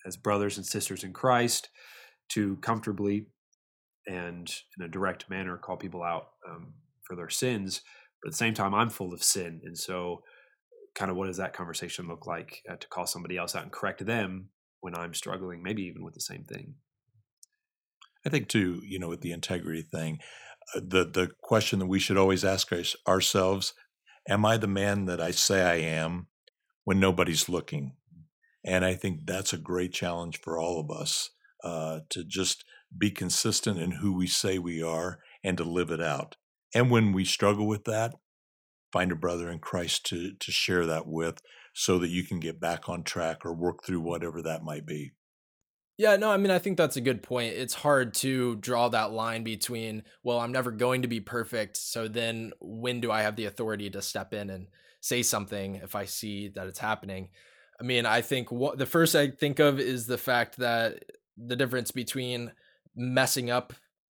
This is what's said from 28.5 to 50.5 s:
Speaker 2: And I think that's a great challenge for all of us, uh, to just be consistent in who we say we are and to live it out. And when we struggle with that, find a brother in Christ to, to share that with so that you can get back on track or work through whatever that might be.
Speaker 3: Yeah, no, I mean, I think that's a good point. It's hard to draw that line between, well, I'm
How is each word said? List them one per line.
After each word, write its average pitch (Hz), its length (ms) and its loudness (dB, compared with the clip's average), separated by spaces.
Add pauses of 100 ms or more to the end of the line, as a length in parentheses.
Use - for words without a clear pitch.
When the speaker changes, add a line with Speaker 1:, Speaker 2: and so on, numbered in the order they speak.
Speaker 2:
And 92 180 2
I 92 80 4
think 90 320 -4
that's 95 300 -2
a 87 40 -4
great 90 360 -2
challenge 85 440 -4
for 82 200 -4
all 85 200 0
of 76 120 -4
us, - 400 -4 (320)
uh, 80 380 -4 (100)
to 90 120 -6
just 92 420 -2 (320)
be 104 140 2
consistent 95 680 0
in 85 120 -2
who 92 260 0
we 90 120 2
say 95 280 0
we 85 240 -4
are 82 380 -2 (240)
and 92 160 0
to 85 60 -2
live 85 260 0
it 80 100 -2
out. 76 360 -2 (360)
And 123 200 6
when 110 200 6
we 95 120 2
struggle 104 420 4
with 104 200 0
that, 113 280 -2 (800)
find 90 180 2
a 85 60 0
brother 85 340 -2
in 85 80 -8
Christ 85 480 -2
to, 87 320 -4
to - 140 -6
share 87 340 2
that 80 200 0
with 80 360 -2 (320)
so 92 240 4
that 87 100 2
you 90 140 0
can 90 160 -4
get 80 220 -6
back 85 280 -2
on 87 140 -6
track 82 420 -4
or 85 80 -4
work 85 320 -2
through 90 160 -2
whatever 85 420 -4
that 80 200 -4
might 78 240 -8
be. 76 260 -8 (840)
Speaker 3:
Yeah, 208 180 8
no, 214 140 2
I 202 60 6
mean, 196 160 6
I 180 80 6
think 190 160 -2
that's 156 200 2
a 135 40 -2
good 120 220 2
point. 120 320 -2
It's 123 200 -4
hard 131 400 4
to 127 420 2
draw 120 320 2
that 110 240 2
line 113 300 -2
between, 110 640 -4 (180)
well, 120 160 2
I'm 117 140 0